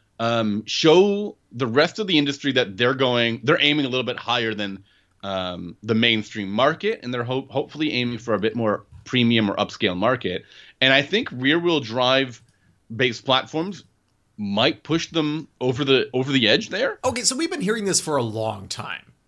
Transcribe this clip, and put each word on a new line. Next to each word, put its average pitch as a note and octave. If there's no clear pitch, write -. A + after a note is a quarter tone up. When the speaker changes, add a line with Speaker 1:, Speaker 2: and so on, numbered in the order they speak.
Speaker 1:
um, A2
show G3+
the B2
rest C#3+
of G#3
the F3
industry C#3
that G#2
they're B2
going, A#2+
they're C#3+
aiming D3
a B2
little B2+
bit B2
higher A#2
than, G2
um, F2+
the A2
mainstream A2
market, D#3
and B2
they're A#2+
ho-, C3
hopefully D3
aiming A#2+
for A2+
a G2
bit A2
more A2
premium A#2
or F2+
upscale F2+
market. G2+
And C3
I C#3
think F#3+
rear-wheel D#3
drive B2
based A#2
platforms D3+
might G#2
push E3
them D#3
over B2+
the, C3+
over C3
the B2
edge D3+
there. C4
Speaker 2:
Okay, B3
so B3+
we've E4
been D#4
hearing G#3
this F3+
for D3+
a B2
long G#2+
time. -